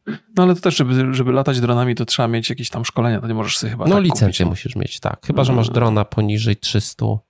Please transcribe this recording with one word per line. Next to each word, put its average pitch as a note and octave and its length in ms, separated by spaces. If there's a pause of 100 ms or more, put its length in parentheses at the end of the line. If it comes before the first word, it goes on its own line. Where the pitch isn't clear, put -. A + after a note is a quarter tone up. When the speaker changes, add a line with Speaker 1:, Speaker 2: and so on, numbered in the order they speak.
(360)
Speaker 1:
No, F3+ 60
ale F#3 120
to F3 60
też, F3 160
żeby, C3 380
żeby B2+ 180
latać C3 280
dronami, A#2+ 340
to A#2 100
trzeba A#2 240
mieć A2+ 220
jakieś A#2+ 200
tam A2+ 140
szkolenia, A#2 360
to A#2 60
nie A2+ 80
możesz A2 240
sobie A2+ 120
chyba A#2+ 140
Speaker 2:
No, F3 100
Speaker 1:
tak G3+ 100
Speaker 2:
licencję D#3 240
Speaker 1:
kupić, F2+ 120
no. F2+ 100
Speaker 2:
musisz - 260
mieć, - 240
tak. - 260
Chyba C#3 180
że B2+ 80
masz A#2 160
Speaker 1:
No. A#2 60
Speaker 2:
drona A2+ 300
poniżej G#2+ 520
trzystu A2 600 (100)